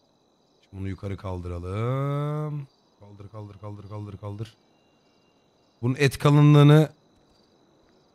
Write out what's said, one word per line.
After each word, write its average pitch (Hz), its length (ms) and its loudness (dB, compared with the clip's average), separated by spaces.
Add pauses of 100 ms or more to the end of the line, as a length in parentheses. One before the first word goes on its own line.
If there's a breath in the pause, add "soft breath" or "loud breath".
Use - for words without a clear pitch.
(600)
Şimdi - 220 -20
bunu 98 60 -8
yukarı 98 280 -10
kaldıralım. 131 1500 -8 (340)
Kaldır, 101 280 -20
kaldır, 104 300 -18
kaldır, 104 300 -16
kaldır, 104 300 -12
kaldır. 104 360 -12 (1300)
Bunun 127 160 -2
et 143 200 0
kalınlığını 147 680 6 (1300)